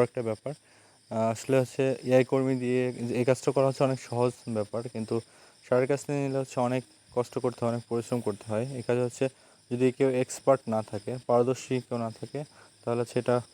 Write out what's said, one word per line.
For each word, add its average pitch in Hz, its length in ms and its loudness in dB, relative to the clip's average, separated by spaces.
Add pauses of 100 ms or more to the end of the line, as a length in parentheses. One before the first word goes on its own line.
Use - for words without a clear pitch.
একটা - 160 -8
ব্যাপার। 113 320 -6
আহ, - 760 -6
আসলে 123 280 0
হচ্ছে 131 260 0 (260)
এআই 131 140 8
কর্মী 135 380 2
দিয়ে 127 200 0 (380)
এই 123 40 0
কাজটা 131 280 2
করা 135 160 2
হচ্ছে 135 200 -2
অনেক 131 100 -2 (100)
সহজ 120 240 0 (240)
ব্যাপার, 107 260 -4 (120)
কিন্তু 110 200 -4 (500)
সারের 127 240 2
কাছ 143 140 0
থেকে 143 220 -4
নিলে 135 160 -2
হচ্ছে - 200 -6
অনেক 123 220 0 (300)
কষ্ট 123 260 -2
করতে 123 220 -2
হয়, 120 120 2
অনেক 120 160 -4
পরিশ্রম 117 320 -2
করতে 104 300 -6
হয়। 107 140 -2 (120)
এই 120 60 -8
কাজে 123 220 0
হচ্ছে 123 200 -2 (460)
যদি 123 220 2
কেউ 135 160 2 (140)
এক্সপার্ট - 380 2 (140)
না 110 60 0 (100)
থাকে, 110 220 -8 (140)
পারদর্শী 123 480 2 (120)
কেউ 120 180 -6
না 113 60 -6
থাকে, 113 300 -10 (380)
তাহলে 120 320 -2
সেটা 123 240 0 (200)